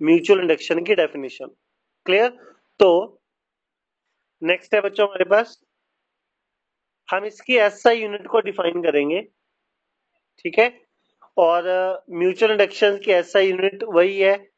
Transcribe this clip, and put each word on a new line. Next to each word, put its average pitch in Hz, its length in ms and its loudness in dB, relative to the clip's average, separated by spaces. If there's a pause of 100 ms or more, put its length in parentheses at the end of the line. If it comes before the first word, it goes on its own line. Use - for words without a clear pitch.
Mutual 170 380 4
induction 165 460 -2
की 202 100 0
definition। 143 540 -6 (560)
Clear? 208 240 2 (500)
तो 196 100 6 (1500)
next 175 340 -4
है 208 60 0
बच्चों 202 260 -2
हमारे 190 180 -6
पास, 208 320 0 (1500)
हम 196 160 -4
इसकी 214 320 -4
SI 226 440 2
unit 208 260 -10
को 220 140 0
define 180 420 -4
करेंगे। 151 380 -2 (1200)
ठीक 165 140 0
है, 233 80 4 (680)
और 170 260 2 (480)
म्यूचुअल 185 400 0
इंडक्शन 202 460 0
की 202 140 -2
एसआई 190 380 2
unit 196 400 -4
वही 190 300 2
है 196 160 2 (220)